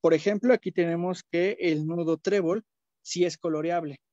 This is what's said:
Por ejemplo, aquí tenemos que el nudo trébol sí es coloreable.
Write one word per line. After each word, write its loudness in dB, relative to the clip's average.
Por 6
ejemplo, 2
aquí 0
tenemos -2
que 0
el 0
nudo -2
trébol 0
sí -2
es -4
coloreable. -4